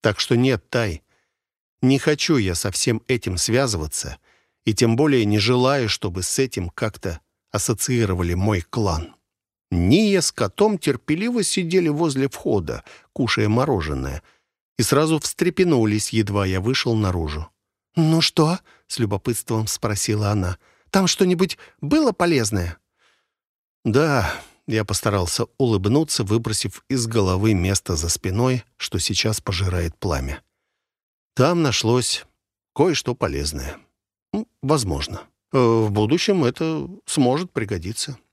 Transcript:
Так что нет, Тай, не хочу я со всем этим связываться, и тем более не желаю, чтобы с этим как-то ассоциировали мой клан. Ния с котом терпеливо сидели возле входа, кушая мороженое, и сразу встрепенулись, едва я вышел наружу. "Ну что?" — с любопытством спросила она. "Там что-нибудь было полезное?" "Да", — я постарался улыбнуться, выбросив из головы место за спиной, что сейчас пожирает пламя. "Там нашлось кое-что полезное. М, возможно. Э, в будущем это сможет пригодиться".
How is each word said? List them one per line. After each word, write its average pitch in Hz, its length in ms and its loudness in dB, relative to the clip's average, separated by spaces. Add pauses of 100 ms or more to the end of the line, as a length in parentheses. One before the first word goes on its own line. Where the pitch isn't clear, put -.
Так 110 200 0
что 120 160 2
нет, 127 320 0
Тай, 104 340 -2 (760)
не 131 180 4
хочу 151 380 2
я 92 180 0
со 101 160 -4
всем 110 360 -2
этим 101 300 -2
связываться, 101 800 -2 (460)
и 110 100 0
тем 113 220 2
более 135 300 2
не 104 140 2
желаю, 123 500 2
чтобы 92 340 -4
с - 160 -4
этим 95 300 -2
как-то 98 500 -6 (320)
ассоциировали 101 840 0
мой 98 280 0
клан. 92 540 -4 (560)
Ния 165 500 4
с - 100 -2
котом 202 460 0
терпеливо 185 680 -2
сидели 175 460 0
возле 143 400 0
входа, 80 560 -4 (260)
кушая 110 380 0
мороженое, 78 720 0 (540)
и 104 60 0
сразу 156 360 2
встрепенулись, 143 960 0
едва 101 320 0
я 95 160 0
вышел 120 340 0
наружу. 80 540 -2 (480)
"Ну 160 240 4
что?" — 165 380 2 (280)
с - 120 -10
любопытством 107 680 -2
спросила 104 640 -2
она. 92 280 -2 (340)
"Там 190 160 4
что-нибудь 180 500 2 (240)
было 254 320 2
полезное?" 107 640 0 (1080)
"Да", — 127 480 2 (340)
я 110 160 0
постарался 98 640 -2 (140)
улыбнуться, 117 640 2
выбросив 110 680 -2
из 123 160 0
головы 104 480 2
место 95 420 0
за 82 140 -4
спиной, 120 540 -2 (140)
что - 200 -6
сейчас 107 420 -2
пожирает 90 580 -2
пламя. 67 440 -4 (960)
"Там 165 260 2
нашлось 120 640 0 (480)
кое-что 143 400 0
полезное. 71 640 -4 (560)
М, 214 140 -6 (160)
возможно. 101 580 -2 (320)
Э, 135 40 2
в 113 340 4
будущем 143 520 2
это 156 460 -2 (160)
сможет 143 460 0
пригодиться". 104 640 -6 (160)